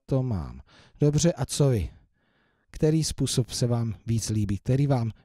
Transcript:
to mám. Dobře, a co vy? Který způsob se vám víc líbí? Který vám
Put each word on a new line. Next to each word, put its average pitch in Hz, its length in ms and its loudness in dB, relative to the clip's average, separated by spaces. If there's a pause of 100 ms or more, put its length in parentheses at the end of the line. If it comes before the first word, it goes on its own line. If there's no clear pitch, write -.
to 131 180 0
mám. 73 380 -6 (380)
Dobře, 147 340 4
a 135 120 -4
co 143 240 2
vy? 107 200 0 (840)
Který 156 320 2
způsob - 460 -2
se - 180 -2
vám 117 280 -2 (100)
víc 113 240 -2
líbí? 104 280 -2
Který 131 300 0
vám 117 240 0 (140)